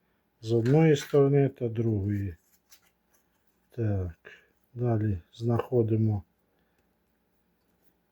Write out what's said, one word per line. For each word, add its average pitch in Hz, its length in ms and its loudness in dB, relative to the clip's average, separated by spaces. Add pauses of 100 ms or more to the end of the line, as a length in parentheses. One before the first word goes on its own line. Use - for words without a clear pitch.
(400)
з 113 120 -4
одної 143 440 4
сторони 139 520 2
та 131 200 -6
другої. 104 680 -4 (1300)
Так, 101 440 -4 (600)
далі 110 440 -2 (160)
знаходимо 113 880 -2 (1900)